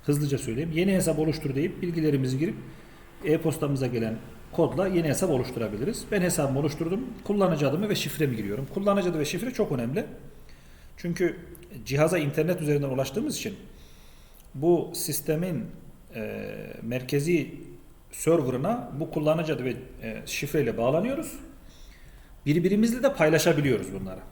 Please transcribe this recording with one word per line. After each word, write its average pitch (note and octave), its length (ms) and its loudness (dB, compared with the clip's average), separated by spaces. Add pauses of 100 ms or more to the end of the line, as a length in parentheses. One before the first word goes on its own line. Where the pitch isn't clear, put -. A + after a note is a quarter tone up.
hızlıca D3 320 2
söyleyeyim. C3 360 -4
Yeni F#3 200 4
hesap D#3+ 260 2
oluştur D3+ 360 0
deyip E3+ 260 -2
bilgilerimizi D3 580 2
girip F3+ 160 0 (720)
e-postamıza D3 640 2
gelen A2+ 300 -2 (340)
kodla E3+ 360 2
yeni E3+ 200 2
hesap D3 220 2
oluşturabiliriz. B2 840 -2
Ben G3+ 100 2
hesabımı C#3+ 380 2
oluşturdum. D#3+ 400 0 (240)
Kullanıcı F3+ 460 4
adımı G#3 200 0
ve F#3+ 60 2
şifremi C#3+ 400 0
giriyorum. G#2+ 380 -4
Kullanıcı G3 360 2
adı D#3+ 100 -2
ve D3 60 0
şifre F#3+ 260 -4
çok G#3+ 200 0
önemli. C3 340 -2 (920)
Çünkü F3 420 -2 (460)
cihaza D#3 320 4
internet D#3 440 0
üzerinden D3 280 2
ulaştığımız C3+ 480 -2
için G2 180 -6 (1000)
bu D#3+ 380 4
sistemin, D#3 720 -2 (500)
e, G#2+ 300 -6 (360)
merkezi C3 760 0 (560)
serverına D#3 880 0
bu D#3 120 -6
kullanıcı D#3 420 2
adı B2+ 120 -4
ve, B2 100 -2 (260)
e, A2 240 -8
şifreyle C#3 520 0
bağlanıyoruz. F3+ 560 0 (1120)
Birbirimizle G#3 580 4
de A3 100 4
paylaşabiliyoruz C#3+ 800 4
bunları. F#2+ 260 -8 (120)